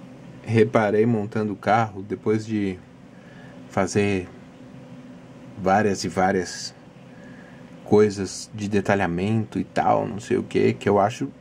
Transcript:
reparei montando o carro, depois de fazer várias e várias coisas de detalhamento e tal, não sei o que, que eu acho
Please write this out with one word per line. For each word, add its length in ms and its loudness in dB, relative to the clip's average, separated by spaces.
reparei 640 4
montando 480 -2
o 20 -10
carro, 480 0
depois 420 -2
de 320 -4
fazer 580 0
várias 460 2
e 60 -4
várias 680 -2
coisas 680 2
de 140 -6
detalhamento 880 0
e 60 -2
tal, 440 0
não 120 -8
sei 180 -2
o 60 -2
que, 300 0
que 160 -2
eu 100 4
acho 420 -2